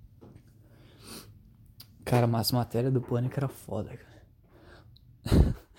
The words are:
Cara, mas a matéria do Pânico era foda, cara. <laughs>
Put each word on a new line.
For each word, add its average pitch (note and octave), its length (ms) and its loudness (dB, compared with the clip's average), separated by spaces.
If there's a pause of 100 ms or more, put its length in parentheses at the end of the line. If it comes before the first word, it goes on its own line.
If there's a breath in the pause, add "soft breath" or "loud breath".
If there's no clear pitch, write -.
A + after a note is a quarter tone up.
(2000 loud breath)
Cara, A#2+ 220 2
mas A#2 260 0
a C3 40 0
matéria A#2+ 340 0
do B2+ 100 2
Pânico B2 360 -4
era C#3 100 -2
foda, - 500 -10
cara. - 1600 -2
<laughs> - 0 - (240 loud breath)